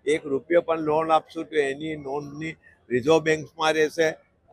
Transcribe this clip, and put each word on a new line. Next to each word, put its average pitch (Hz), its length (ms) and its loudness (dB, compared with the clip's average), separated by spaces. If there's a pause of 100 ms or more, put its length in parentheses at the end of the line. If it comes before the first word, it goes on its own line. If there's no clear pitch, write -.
એક 151 200 0
રૂપિયો 147 360 0
પણ 165 160 -2
લોન 160 340 0
આપશું 160 320 -2
તો 160 120 -6
એની 147 400 -2
નોંધણી 147 600 -10 (340)
રિઝર્વ 131 300 4
બેંકમાં 156 520 0
રહેશે. 156 440 2 (360)